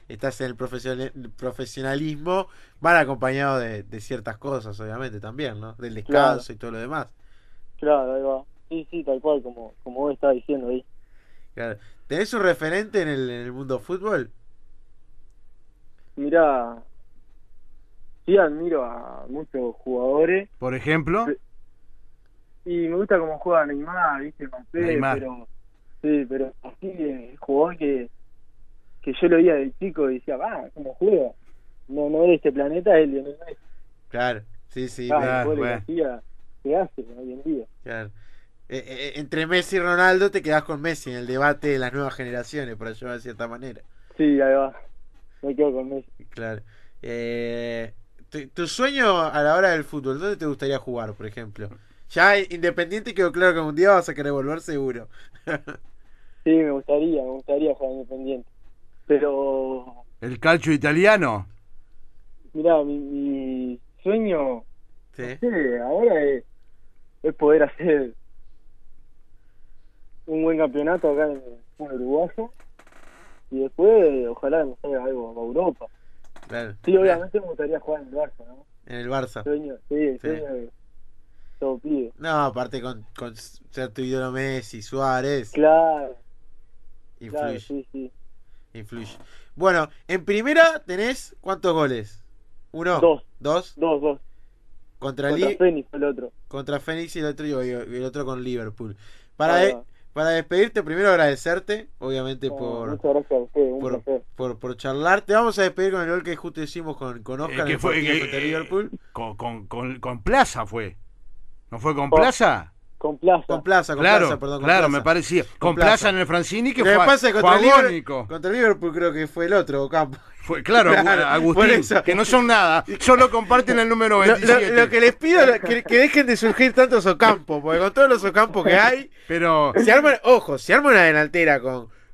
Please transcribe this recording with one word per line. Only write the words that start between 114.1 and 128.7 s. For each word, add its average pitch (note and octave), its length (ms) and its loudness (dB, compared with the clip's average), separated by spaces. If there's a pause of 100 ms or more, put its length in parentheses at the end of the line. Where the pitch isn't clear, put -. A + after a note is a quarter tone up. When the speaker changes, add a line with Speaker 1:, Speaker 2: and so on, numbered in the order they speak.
Speaker 1:
Plaza, C#3 120 -2
perdón, C#3+ 200 -6
con C#3 40 -8
Speaker 3:
claro, E3+ 220 4
Speaker 1:
Plaza. C#3+ 120 2
Speaker 3:
me A#2+ 60 -6
parecía. E3 400 2
Speaker 1:
Con - 140 -18
Speaker 3:
Con E3 160 0
Speaker 1:
Plaza. E3 160 4
Speaker 3:
Plaza A3 180 2
en F#3+ 100 0
el F3 80 0
Francini, F#3+ 460 -2
que B3 80 -2
Speaker 1:
Lo G3 60 4
que G3 100 8
Speaker 3:
fue, F3+ 80 8
Speaker 1:
pasa B3 240 6
es G3+ 60 2
que G#3+ 60 2
Speaker 3:
fue F3+ 100 6
Speaker 1:
contra G3 100 8
Liver-, C4 200 10
Speaker 3:
agónico. D3 480 0
Speaker 1:
contra E3+ 220 -4
Liverpool G3 440 2
creo E3+ 180 0
que D3+ 140 -4
fue E3+ 180 -4
el F3+ 80 0
otro, C#3 320 2
Ocampo. C#3+ 320 -2 (240)
Speaker 3:
Fue, D#3+ 220 -6
claro, G3+ 280 6
Speaker 1:
<laughs> F#3+ 120 8
Claro, F3 240 4
Speaker 3:
Agustín, D#3+ 280 4
Speaker 1:
por A3 160 8
eso. G3+ 320 4
Speaker 3:
que F3+ 120 2
no G#3+ 100 2
son B3 220 4
nada, F#3 360 4 (180)
solo B3+ 300 8
comparten A#3+ 480 4
el A3+ 120 4
número A3 300 4
Speaker 1:
Lo, F#3+ 60 6
lo, G#3+ 80 8
Speaker 3:
veintisiete. A3+ 500 4
Speaker 1:
lo - 40 -2
que A#3 120 4
les A#3+ 160 6
pido E4 260 6
es B3 180 6
que, A#3 220 0
que A#3+ 160 4
dejen C#4+ 280 6
de A#3+ 100 4
surgir A#3+ 360 4
tantos B3 320 6
Ocampos, F#3 580 4
porque D#3+ 180 2
con F#3+ 120 2
todos C4+ 160 6
los A3 160 4
Ocampos G3 400 2
que F3 100 6